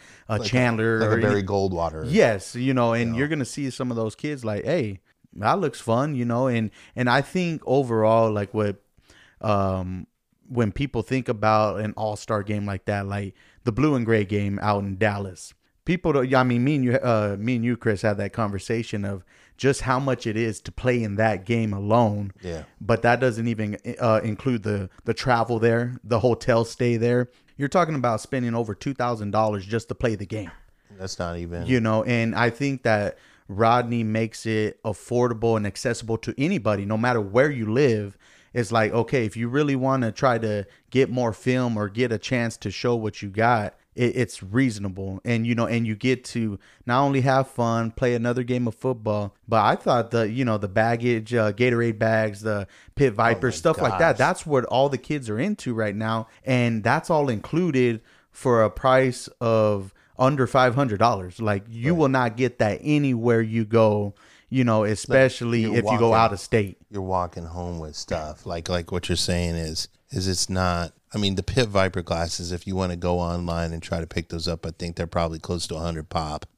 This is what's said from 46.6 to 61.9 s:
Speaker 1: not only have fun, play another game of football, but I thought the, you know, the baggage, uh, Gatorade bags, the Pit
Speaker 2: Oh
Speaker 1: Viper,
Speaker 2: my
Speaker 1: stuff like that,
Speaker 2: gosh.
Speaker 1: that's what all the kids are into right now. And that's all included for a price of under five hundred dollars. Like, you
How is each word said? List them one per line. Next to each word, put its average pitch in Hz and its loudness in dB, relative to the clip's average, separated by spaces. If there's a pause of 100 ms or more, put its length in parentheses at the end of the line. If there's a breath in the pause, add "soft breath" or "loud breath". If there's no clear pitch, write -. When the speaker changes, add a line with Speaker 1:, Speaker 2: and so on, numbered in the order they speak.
Speaker 1:
not 123 2
only 139 2
have 131 2
fun, 113 -2
play 123 0
another 120 0
game 123 -2
of 110 -6
football, 107 -4 (120)
but 110 4
I 139 4
thought 123 0
the, 113 2
you 127 -2
know, 110 0
the 101 -4
baggage, 113 0
uh, 107 2
Gatorade 117 2
bags, 110 0
the 104 -4 (280 loud breath)
Pit 131 4
Speaker 2:
Oh - -10
Speaker 1:
Viper, 117 2
Speaker 2:
my 117 2
Speaker 1:
stuff 160 0
like 113 2
that, 160 6
Speaker 2:
gosh. 107 -4
Speaker 1:
that's 170 2
what 139 2
all 135 2
the 135 -4
kids 139 -6
are 107 -2
into 180 -2
right 107 -2
now. 113 -4 (160 soft breath)
And 120 0
that's 135 2
all 147 2
included 127 0 (300 soft breath)
for 120 2
a 104 4
price 131 0 (100)
of 107 2 (260 soft breath)
under 131 4
five 127 4
hundred 123 0
dollars. 98 0
Like, 104 0
you 120 0